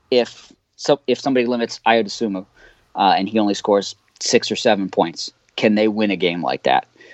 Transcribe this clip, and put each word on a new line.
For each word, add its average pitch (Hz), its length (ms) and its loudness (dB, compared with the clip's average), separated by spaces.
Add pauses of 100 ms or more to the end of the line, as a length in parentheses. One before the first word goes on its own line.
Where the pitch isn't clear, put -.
(120)
if - 420 -2 (220)
so, - 320 0
if 123 120 0
somebody 127 260 0
limits 117 400 -4
Ayo 113 200 4
Dosunmu, 98 400 -6 (500)
uh, 95 220 4
and 95 100 -2
he 110 120 -4
only 104 140 0
scores 101 420 0 (260)
six - 280 0
or 107 60 -6
seven 101 320 0
points, 87 440 -4 (260)
can 107 180 2
they 107 140 2
win 107 220 -2
a 95 40 -2
game 87 260 -2
like 67 220 -4
that? 65 240 2 (260)